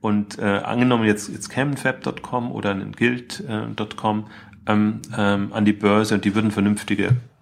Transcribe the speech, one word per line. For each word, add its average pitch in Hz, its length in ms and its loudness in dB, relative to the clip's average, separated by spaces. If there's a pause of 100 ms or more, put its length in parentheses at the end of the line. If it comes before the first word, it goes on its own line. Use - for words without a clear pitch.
Und, 104 360 0
äh, - 60 -8
angenommen 117 600 2
jetzt, 104 260 2
jetzt - 180 -10
kämen 135 300 -2
fab - 240 -2
dot - 200 -6
com 123 300 -6
oder 104 180 -2
ein 101 220 -4
Guild, 123 560 -2
äh, 110 140 -4 (120)
dot 107 220 -6
com, 107 300 -2 (400)
ähm, 107 340 2 (160)
ähm, 101 360 0
an 110 120 0
die 104 80 6
Börse 104 420 4
und 98 120 2
die 98 80 2
würden 110 180 2
vernünftige 101 640 2 (260)